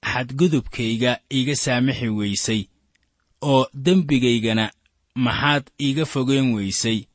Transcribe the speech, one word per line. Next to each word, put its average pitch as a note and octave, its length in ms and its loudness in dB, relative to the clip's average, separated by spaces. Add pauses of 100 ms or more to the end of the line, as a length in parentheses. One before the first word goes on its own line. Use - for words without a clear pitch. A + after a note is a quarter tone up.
xadgudubkayga B2 1080 0 (220)
iiga C3+ 220 0
saamixi B2 540 0
weysay, G#2+ 520 -2 (800)
oo C3+ 320 2
dembigaygana B2+ 920 2 (500)
maxaad B2+ 480 0 (180)
iiga C#3+ 240 0
fogeyn C3+ 480 0
weysay? G#2 460 -2 (160)